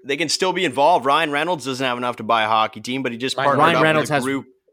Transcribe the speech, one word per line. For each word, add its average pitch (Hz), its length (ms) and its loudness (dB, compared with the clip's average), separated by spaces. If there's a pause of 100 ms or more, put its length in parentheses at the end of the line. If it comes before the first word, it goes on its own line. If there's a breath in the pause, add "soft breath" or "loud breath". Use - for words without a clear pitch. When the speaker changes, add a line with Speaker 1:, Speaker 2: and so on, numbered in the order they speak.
Speaker 1:
they 139 100 -2
can 160 140 -2
still 185 240 0
be 185 100 -2
involved. 143 400 2
Ryan 147 280 2
Reynolds 151 340 -2
doesn't 131 180 -4
have 123 140 -2
enough 123 180 -4
to 120 60 -10
buy 110 220 2
a 107 40 0
hockey 110 320 0
team, 127 220 -6
but 123 100 -4
he 117 60 -8
just 127 180 -4
Speaker 2:
Ryan 135 120 0
Speaker 1:
partnered 139 160 2
Speaker 3:
Ryan 165 120 4
Speaker 1:
up 127 60 2
Speaker 3:
Reynolds 156 240 2
Speaker 1:
with - 40 -6
a 151 40 0
Speaker 3:
has 131 100 0
Speaker 1:
group. 135 220 -4 (260)